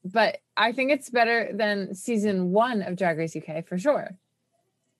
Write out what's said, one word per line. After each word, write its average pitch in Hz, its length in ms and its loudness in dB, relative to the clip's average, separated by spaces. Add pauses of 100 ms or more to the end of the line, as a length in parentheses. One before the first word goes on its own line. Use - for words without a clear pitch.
but 196 340 0 (180)
I 226 160 2
think 262 180 0
it's 285 200 0
better 233 420 2
than 202 420 -2
season 202 560 0
one 220 320 2
of 180 140 -4
Drag 175 200 0
Race 160 200 -4
U 156 60 -8
K 160 200 -8
for 185 160 -6
sure. 208 400 -2 (800)